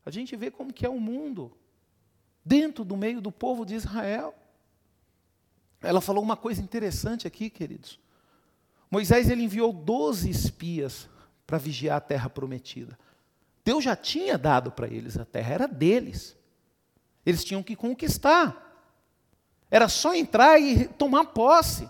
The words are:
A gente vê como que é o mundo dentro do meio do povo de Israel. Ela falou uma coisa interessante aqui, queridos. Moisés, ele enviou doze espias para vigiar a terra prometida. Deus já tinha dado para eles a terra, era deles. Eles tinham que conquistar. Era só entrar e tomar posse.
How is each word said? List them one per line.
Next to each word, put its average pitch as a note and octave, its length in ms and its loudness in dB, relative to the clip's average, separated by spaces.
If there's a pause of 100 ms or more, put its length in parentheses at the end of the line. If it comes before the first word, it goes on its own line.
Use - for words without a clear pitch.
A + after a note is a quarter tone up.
A F3 40 -10
gente A#3+ 240 -10
vê A#3+ 160 -8
como C4 220 -14
que - 140 -6
é - 20 0
o B3+ 100 -6
mundo A3+ 540 -8 (880)
dentro D4 420 2
do G3 120 -6
meio A3 240 -4
do G3+ 100 -8
povo A#3+ 360 -6
de G3 80 -8
Israel. A3 600 -6 (1500)
Ela F3 180 2
falou G3+ 220 -2
uma G#3+ 160 -2
coisa G#3 240 -6
interessante G#3+ 640 -6
aqui, G#3+ 240 -10
queridos. - 500 -14 (880)
Moisés, G#3+ 380 4
ele A#3+ 140 0
enviou A3+ 320 4
doze F#3+ 560 -2
espias E3 760 -4 (400)
para D#3+ 120 -2
vigiar D3 400 -4
a - 20 -2
terra B2+ 300 -4
prometida. B2+ 680 -12 (640)
Deus C4+ 220 0
já B3+ 100 0
tinha E4+ 440 -4
dado B2+ 340 2
para A#2 160 -8
eles A2+ 300 -10
a A2+ 60 -8
terra, A#2 300 -6
era B3 140 -4
deles. E3 680 -2 (880)
Eles E3 200 0
tinham G3 180 -6
que G#3+ 140 -12
conquistar. - 1120 0 (800)
Era A3+ 180 6
só - 260 0
entrar D#4 440 8
e C4 300 4
tomar C#4+ 380 2
posse. C4+ 640 4